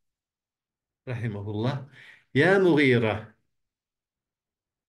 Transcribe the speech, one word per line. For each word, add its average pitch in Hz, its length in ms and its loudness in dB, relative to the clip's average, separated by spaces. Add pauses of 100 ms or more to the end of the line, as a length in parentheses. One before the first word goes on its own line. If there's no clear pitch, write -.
(1080)
rahimahullah, 110 800 -8 (460)
ya 175 240 4
Mughire, 131 760 2 (1500)